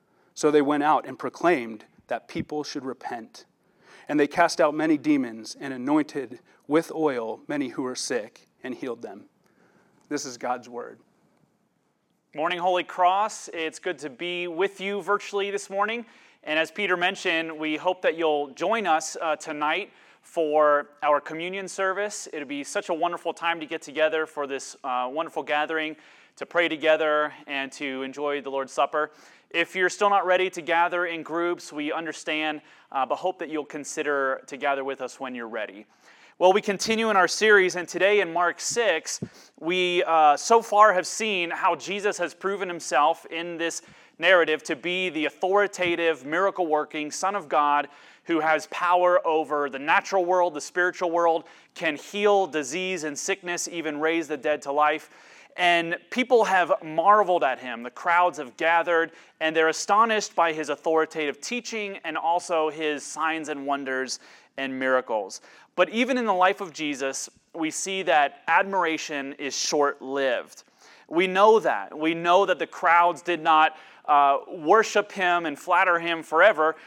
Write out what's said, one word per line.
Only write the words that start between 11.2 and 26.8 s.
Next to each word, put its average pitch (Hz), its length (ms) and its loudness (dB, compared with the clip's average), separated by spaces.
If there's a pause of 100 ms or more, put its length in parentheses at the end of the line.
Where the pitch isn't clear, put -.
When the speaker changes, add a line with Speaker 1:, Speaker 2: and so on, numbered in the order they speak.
Speaker 2:
Morning, 170 240 -2
Holy 180 240 2
Cross. 185 720 0
It's 160 240 -6
good 170 220 -6
to 147 100 -10
be 175 380 -8
with 190 320 -2
you 196 220 -6
virtually 202 500 -2
this 196 180 -8
morning. 214 360 -4 (360)
And 156 160 -2
as 160 140 -2
Peter 190 240 0
mentioned, 170 600 -2
we 156 200 -4
hope 180 260 -2
that 165 140 2
you'll 151 320 0
join 196 360 -2
us, 160 380 0
uh, 156 140 0
tonight 156 560 -4 (300)
for 147 680 2 (140)
our 147 160 4
communion 180 480 -8
service. 196 640 -4
It'll 147 160 -10
be 143 160 -8
such 202 240 -6
a 180 60 0
wonderful 170 380 -4
time 170 280 -4
to 156 60 -10
get 160 140 -8
together 156 460 0
for 143 220 -8
this, 135 340 -8
uh, 127 260 -4
wonderful 151 360 -6
gathering, 156 500 -2 (400)
to - 100 -12
pray 170 240 0
together, 151 640 2 (140)